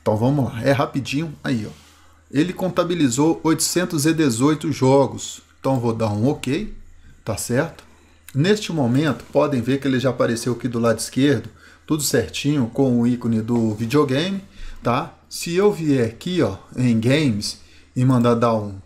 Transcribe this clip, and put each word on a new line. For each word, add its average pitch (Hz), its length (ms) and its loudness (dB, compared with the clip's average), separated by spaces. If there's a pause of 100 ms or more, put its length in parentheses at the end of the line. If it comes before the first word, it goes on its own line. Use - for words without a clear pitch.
Então 107 160 2
vamos 131 280 2
lá, 110 180 -6
é 139 100 4
rapidinho, 143 680 -2
aí 117 240 -4
ó. - 40 -12 (600)
Ele 165 220 0
contabilizou 165 880 0
oitocentos 160 640 0
e 160 80 2
dezoito 151 560 0
jogos, 131 720 0 (180)
então 131 220 -2
vou 117 120 -2
dar 113 160 -2
um 107 200 0
OK, 151 460 -4 (500)
tá 104 120 -6
certo? 143 480 -4 (500)
Neste 190 380 0
momento, 135 600 0
podem 143 280 2
ver 131 180 0
que 139 80 -4
ele 131 140 2
já 131 80 0
apareceu 120 460 0
aqui 120 120 -8
do 117 120 -4
lado 113 200 2
esquerdo, 131 520 0 (360)
tudo 151 160 -2
certinho 135 680 0
com 123 320 2
o 117 60 2
ícone 117 360 0
do 113 320 0
videogame, 143 680 0 (400)
tá? 127 300 -2 (160)
Se - 260 -8
eu 202 160 4
vier 143 380 0
aqui, 175 340 -2
ó, 95 140 -2 (180)
em 120 240 2
games 123 600 0 (340)
e 127 100 0
mandar 120 300 4
dar 113 200 2
um 101 320 -6